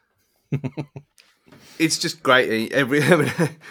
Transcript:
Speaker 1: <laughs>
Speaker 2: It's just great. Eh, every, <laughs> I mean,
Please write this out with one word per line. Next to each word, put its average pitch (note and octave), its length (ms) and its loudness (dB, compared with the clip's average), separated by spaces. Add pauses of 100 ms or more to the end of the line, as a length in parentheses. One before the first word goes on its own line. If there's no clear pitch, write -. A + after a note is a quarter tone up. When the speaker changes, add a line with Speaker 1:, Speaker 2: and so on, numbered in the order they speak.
(520)
Speaker 1:
<laughs> C#3+ 100 -6 (1160)
Speaker 2:
It's D#3+ 200 0
just - 240 -6
great. A#2 500 2
Eh, - 40 -10
every, C#3 260 0
<laughs> - 0 -
I D#3 140 4
mean, C3+ 160 0 (380)